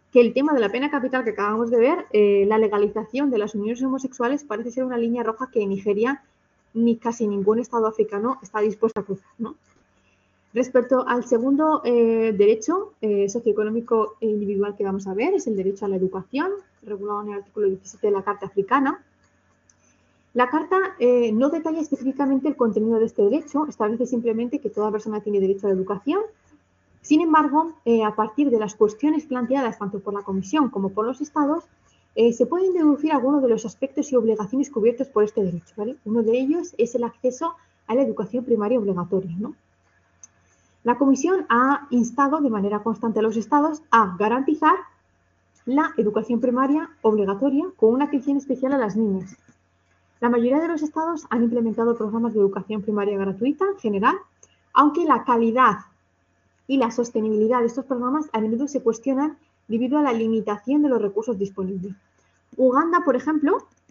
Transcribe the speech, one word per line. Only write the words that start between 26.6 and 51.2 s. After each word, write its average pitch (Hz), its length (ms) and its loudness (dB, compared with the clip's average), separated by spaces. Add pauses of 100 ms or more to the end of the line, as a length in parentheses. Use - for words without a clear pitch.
Sin 311 180 2
embargo, 311 540 2 (100)
eh, 226 220 2
a 208 100 -2
partir 247 340 0
de 233 80 4
las 214 180 -4
cuestiones 294 500 2
planteadas 254 520 -2
tanto 202 220 -8
por 202 140 -8
la 202 80 -6
Comisión 196 480 0
como 196 220 -4
por 214 140 -2
los 247 140 -6
Estados, 294 460 -2 (500)
eh, 233 160 4
se 240 140 0
pueden 359 280 0
deducir 311 380 2
algunos 277 300 2
de 254 80 4
los 220 160 0
aspectos 269 480 -6
y - 20 4
obligaciones 226 540 0
cubiertos 240 400 0
por 214 160 2
este 208 180 -2
derecho, 175 320 -6
¿vale? 226 300 -8
Uno 226 180 0
de 226 160 2
ellos 320 380 -2
es 233 180 0
el 240 80 -2
acceso 269 520 -4 (320)
a 220 80 0
la 269 80 4
educación 233 420 -4
primaria 220 340 2
obligatoria, 190 580 -2
¿no? 226 160 -8 (1300)
La 240 160 2
Comisión 302 500 2
ha 277 400 2
instado 277 520 0
de 269 100 2
manera 208 320 -2
constante 226 340 -2
a 214 60 2
los 220 140 0
Estados 302 520 0
a 208 300 2
garantizar 269 560 2 (880)
la 311 320 0
educación 220 420 0
primaria 269 520 0 (100)
obligatoria 220 640 0 (100)
con 220 160 4
una 269 140 0
atención 277 320 -2
especial 262 340 -4
a 285 60 0
las 208 180 -2
niñas. 196 400 -2 (840)
La 240 100 2
mayoría 247 300 2
de 330 80 0
los 311 160 -4
Estados 320 480 -4